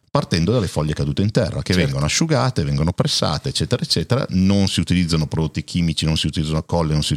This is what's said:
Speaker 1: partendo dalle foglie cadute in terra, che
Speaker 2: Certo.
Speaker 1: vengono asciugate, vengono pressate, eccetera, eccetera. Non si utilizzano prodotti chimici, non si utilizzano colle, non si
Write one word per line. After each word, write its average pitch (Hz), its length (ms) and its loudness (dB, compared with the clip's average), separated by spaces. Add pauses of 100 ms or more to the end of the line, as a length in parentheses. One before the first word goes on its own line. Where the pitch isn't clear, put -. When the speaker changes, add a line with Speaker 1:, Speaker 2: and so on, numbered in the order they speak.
(120)
Speaker 1:
partendo 98 400 2
dalle 117 160 2
foglie 76 240 -2
cadute 71 300 -2
in 104 80 2
terra, 85 320 0
che - 100 -2
Speaker 2:
Certo. 90 140 4
Speaker 1:
vengono 69 180 -2
asciugate, 127 600 0
vengono 73 280 0
pressate, - 560 -2
eccetera, - 340 -2
eccetera. - 460 -2
Non 95 400 4
si - 120 -2
utilizzano 82 460 0
prodotti 78 380 -4
chimici, 85 400 0
non 80 140 0
si - 80 -2
utilizzano 78 380 -2
colle, 82 280 0
non 76 100 2
si 76 140 0